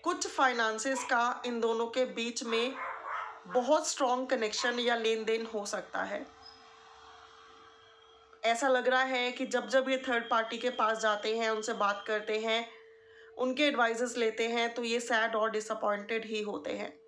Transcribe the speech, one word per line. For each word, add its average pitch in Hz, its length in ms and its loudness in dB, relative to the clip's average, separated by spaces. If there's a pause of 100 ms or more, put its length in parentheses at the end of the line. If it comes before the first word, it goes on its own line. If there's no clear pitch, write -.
कुछ 359 240 -2
finances 254 760 2
का 247 420 2
इन 240 160 -2
दोनों 226 260 2
के 254 180 2
बीच 233 380 -4
में 233 320 0 (720)
बहुत 254 400 4
strong 254 420 0
connection 240 500 0
या 240 160 2
लेन 220 300 0
देन 226 200 0
हो 214 200 -6
सकता 190 380 -6
है। 202 220 -6 (2250)
ऐसा 233 240 2
लग 247 200 4
रहा 254 160 4
है 254 280 0
कि 254 140 -4
जब 226 220 -2
जब 254 220 2
ये 262 80 2 (100)
third 233 220 0
party 226 280 0
के 240 120 -2
पास 226 300 0
जाते 214 380 0
हैं, 226 120 2
उनसे 220 240 -2
बात 202 340 0
करते 214 320 0
हैं, 226 280 0 (680)
उनके 254 260 2
advices 233 540 2
लेते 226 300 2
हैं, 233 260 0
तो 240 100 -4
ये 233 160 0
sad 226 360 2
और 214 160 2
disappointed 214 760 -2
ही 214 160 -4
होते 196 300 -6
हैं। - 220 -6 (140)